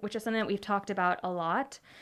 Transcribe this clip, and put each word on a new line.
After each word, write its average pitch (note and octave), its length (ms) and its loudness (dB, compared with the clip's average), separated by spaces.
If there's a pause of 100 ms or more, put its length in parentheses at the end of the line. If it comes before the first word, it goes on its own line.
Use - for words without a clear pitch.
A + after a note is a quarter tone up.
which G#3 140 -4
is G#3+ 80 -4
something A3+ 160 0
that G#3+ 80 0
we've G3+ 140 0
talked G3+ 300 0
about F3+ 320 2
a F3+ 80 0
lot, F3+ 480 0 (220)